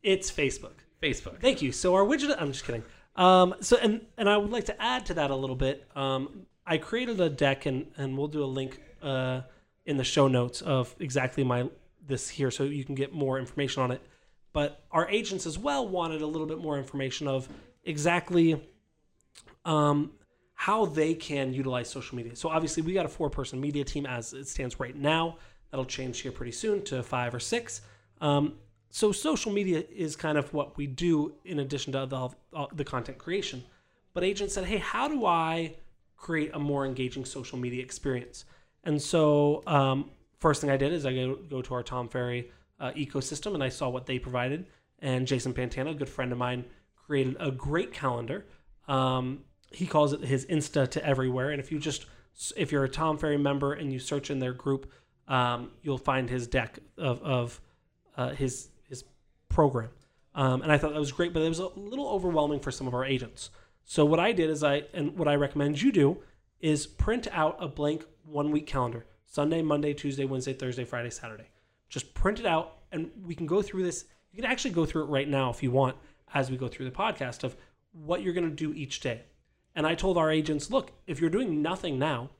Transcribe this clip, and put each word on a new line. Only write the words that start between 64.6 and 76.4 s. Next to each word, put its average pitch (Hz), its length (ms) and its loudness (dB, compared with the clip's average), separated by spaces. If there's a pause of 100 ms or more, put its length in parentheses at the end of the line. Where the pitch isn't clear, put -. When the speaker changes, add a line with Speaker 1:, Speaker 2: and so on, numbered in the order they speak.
Speaker 1:
I, 147 300 4
and 147 260 -2
what 160 80 2
I 147 80 6
recommend 143 480 2
you 269 80 6
do, 170 280 6 (420)
is 151 260 2
print 226 460 0
out 156 280 2
a 180 80 -4
blank 151 360 0 (200)
one-week 151 420 0
calendar. 120 380 -2 (220)
Sunday, 156 360 0
Monday, 147 300 2
Tuesday, 139 320 -4
Wednesday, 131 280 -2
Thursday, 127 320 -4
Friday, 120 260 -6
Saturday. 110 380 -14 (400)
Just - 260 -10
print 202 240 2
it 233 80 -2
out, 170 320 0 (140)
and 165 180 -4 (140)
we 170 100 -8
can 165 120 -6
go 180 140 2
through 196 220 -2
this. 175 220 -4 (280)
You 190 100 -14
can 233 80 -2
actually 247 200 -2
go 165 160 2
through 156 180 -2
it - 40 -6
right 143 200 0
now 135 220 2
if - 120 -6
you 131 80 2
want, 131 260 4 (360)
as 131 180 0